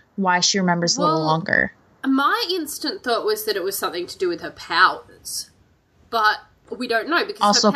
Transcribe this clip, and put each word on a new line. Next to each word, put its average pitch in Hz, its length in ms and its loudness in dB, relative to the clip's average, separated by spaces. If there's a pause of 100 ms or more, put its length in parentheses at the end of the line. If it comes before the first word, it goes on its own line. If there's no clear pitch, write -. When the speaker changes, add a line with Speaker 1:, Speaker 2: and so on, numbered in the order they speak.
(160)
Speaker 1:
why 180 240 2
she 196 180 2
remembers 175 400 0
a - 20 -2
little 160 160 2
Speaker 2:
Well, 156 100 -2
Speaker 1:
longer? 160 460 0 (320)
Speaker 2:
my 285 460 0
instant 311 520 -6
thought 233 220 -2
was 214 220 -2
that 214 100 -2
it 175 80 -4
was 190 140 -4
something 175 280 -6
to - 120 -16
do 185 100 0
with 170 140 -4
her 156 80 -10
powers, - 1000 -2 (640)
but 214 260 2 (340)
we 240 160 -6
don't 226 220 0
know 302 160 2
because - 160 -8
Speaker 1:
Also 208 300 4
Speaker 2:
her - 60 -2